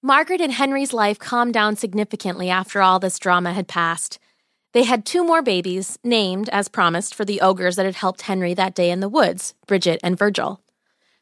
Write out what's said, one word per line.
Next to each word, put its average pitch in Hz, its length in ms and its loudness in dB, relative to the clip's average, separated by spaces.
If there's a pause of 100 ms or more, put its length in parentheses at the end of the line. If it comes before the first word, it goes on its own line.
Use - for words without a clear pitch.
Margaret 311 380 2
and 311 120 0
Henry's 277 420 0
life 208 240 2
calmed 240 340 -2
down 214 240 2
significantly 196 720 -4
after 185 320 0
all 185 180 6
this 185 200 -2
drama 180 340 2
had 185 160 -4
passed. 165 500 -4 (540)
They 240 120 4
had 233 200 0
two 349 180 0
more 330 200 2
babies, 190 600 -2
named, 208 460 0
as 202 200 -2
promised, 175 460 0
for 208 120 -4
the 202 160 -2
ogres 185 340 2
that 190 80 0
had 190 120 -2
helped 185 260 -4
Henry 185 320 -2
that 185 200 0
day 175 160 2
in 180 100 -2
the 202 100 -4
woods, 185 440 0 (120)
Bridget 180 360 0
and 175 140 0
Virgil. 202 460 -2 (600)